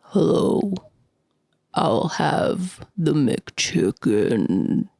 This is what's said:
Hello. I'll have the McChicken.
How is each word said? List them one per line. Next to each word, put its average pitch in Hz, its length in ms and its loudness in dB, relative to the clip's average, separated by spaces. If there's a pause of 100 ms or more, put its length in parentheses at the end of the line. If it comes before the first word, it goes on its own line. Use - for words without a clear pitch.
Hello. - 720 0 (1000)
I'll - 340 0
have - 760 -4 (100)
the 160 160 0
McChicken. - 1800 0 (120)